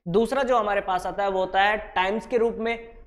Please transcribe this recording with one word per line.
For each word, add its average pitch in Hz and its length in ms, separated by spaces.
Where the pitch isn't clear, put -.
दूसरा 226 340
जो 247 140
हमारे 208 240
पास 190 260
आता 202 160
है 196 80
वो 190 80
होता 185 240
है 208 140
टाइम्स 208 500
के 254 100
रूप 226 180
में। 226 400